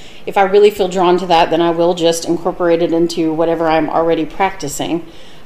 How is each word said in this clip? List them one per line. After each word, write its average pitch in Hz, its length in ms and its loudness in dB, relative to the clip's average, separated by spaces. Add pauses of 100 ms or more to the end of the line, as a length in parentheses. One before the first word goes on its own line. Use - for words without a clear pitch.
(260)
if 196 100 -6
I 202 60 4
really 202 280 4
feel 202 180 -2
drawn 180 300 2
to 185 80 -8
that, 165 240 4
then 160 120 2
I 170 80 2
will 170 240 2
just 165 340 0
incorporate 170 540 0
it 160 100 0
into 165 400 0
whatever 165 360 0
I'm 156 200 2
already 165 380 0
practicing. 190 800 -4 (400)